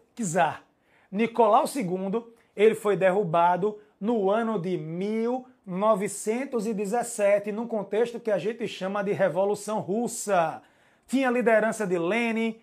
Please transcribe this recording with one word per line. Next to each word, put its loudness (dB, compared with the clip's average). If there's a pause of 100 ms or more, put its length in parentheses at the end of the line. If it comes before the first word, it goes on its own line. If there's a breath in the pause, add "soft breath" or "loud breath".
(140)
czar. -2 (480 soft breath)
Nicolau 4
segundo, -4 (220 soft breath)
ele 6
foi 0
derrubado 2 (220 loud breath)
no 0
ano 0
de -2
mil -4 (200 loud breath)
novecentos -2
e -2
dezessete, 0
num -6
contexto -2
que -4
a 2
gente -4
chama -6
de -2
Revolução 0
Russa. -2 (440 soft breath)
Tinha 0
liderança 2
de 0
Lenin, -2